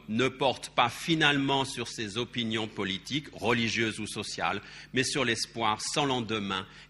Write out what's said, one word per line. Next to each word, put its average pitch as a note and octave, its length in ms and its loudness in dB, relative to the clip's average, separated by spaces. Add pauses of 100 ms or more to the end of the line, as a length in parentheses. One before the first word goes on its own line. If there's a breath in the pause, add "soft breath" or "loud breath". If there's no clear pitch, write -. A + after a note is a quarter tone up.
ne A#2 200 2
porte B2+ 420 0
pas B2 180 4
finalement C#3 760 2
sur A#2+ 200 -6
ses G#2 300 -6
opinions A2+ 500 -2
politiques, G#2+ 680 -4
religieuses A2 640 2
ou G#2 60 -6
sociales, G2 560 -2 (320 loud breath)
mais B2+ 100 4
sur C3 220 0
l'espoir A2+ 520 0 (140)
sans D3+ 140 2
lendemain G#2+ 600 0 (240 loud breath)